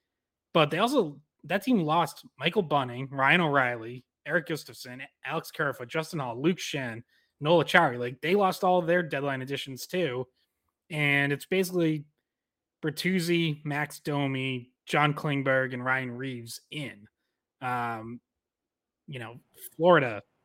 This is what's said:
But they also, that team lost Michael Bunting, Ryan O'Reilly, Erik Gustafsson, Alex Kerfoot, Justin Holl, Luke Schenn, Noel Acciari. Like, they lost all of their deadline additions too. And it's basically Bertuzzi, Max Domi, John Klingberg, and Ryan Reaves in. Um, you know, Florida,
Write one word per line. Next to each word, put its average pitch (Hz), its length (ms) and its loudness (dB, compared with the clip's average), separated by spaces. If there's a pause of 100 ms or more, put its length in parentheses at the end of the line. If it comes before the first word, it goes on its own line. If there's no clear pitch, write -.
(540)
But 151 180 6
they 160 80 0
also, 220 400 2 (240)
that 180 200 -2
team 233 200 4
lost 156 420 0 (140)
Michael 175 240 0
Bunting, 135 480 -2
Ryan 139 300 4
O'Reilly, 127 640 0 (220)
Erik 160 220 -2
Gustafsson, 131 540 -10 (220)
Alex 151 280 -8
Kerfoot, 131 360 -6
Justin 160 300 -6
Holl, 123 240 -6
Luke 170 160 2
Schenn, 120 460 -8 (360)
Noel 156 240 6
Acciari. 147 360 4
Like, 123 220 -6
they 160 120 0
lost 196 300 2
all 180 160 4
of 165 80 -2
their 175 160 4
deadline 139 400 -4
additions 135 420 -8
too. 131 420 -4 (640)
And 143 420 2
it's 143 140 -4
basically 175 600 0 (800)
Bertuzzi, 165 800 0
Max 147 360 -4
Domi, 135 720 -4 (160)
John 147 260 4
Klingberg, 135 600 0
and 123 120 -6
Ryan 127 260 -2
Reaves 120 500 -10 (100)
in. 110 360 -10 (540)
Um, 120 580 -6 (880)
you 131 120 -10
know, 117 160 -12 (400)
Florida, 143 480 6 (220)